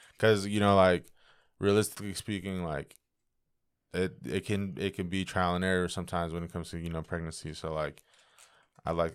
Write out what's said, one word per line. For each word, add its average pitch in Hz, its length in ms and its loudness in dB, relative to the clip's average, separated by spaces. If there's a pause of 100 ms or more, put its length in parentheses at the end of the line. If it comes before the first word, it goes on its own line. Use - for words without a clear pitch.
(180)
'Cause, 104 280 4
you 104 140 0
know, 101 160 6
like, 92 300 6 (520)
realistically 101 560 0
speaking, 95 500 -6
like, 73 320 -6 (960)
it, 90 220 -2 (100)
it 90 220 -4
can, 98 320 -2
it 95 160 -2
can 90 140 -4
be 95 160 -2
trial 90 300 0
and 90 100 0
error 90 240 2
sometimes 85 440 -4
when 85 120 -6
it 85 80 -12
comes 85 180 -8
to, 85 80 -8
you 85 120 -6
know, 80 120 -4
pregnancy. 80 520 -8
So, 80 200 -8
like, 76 280 -6 (840)
I - 80 -2
like 82 220 0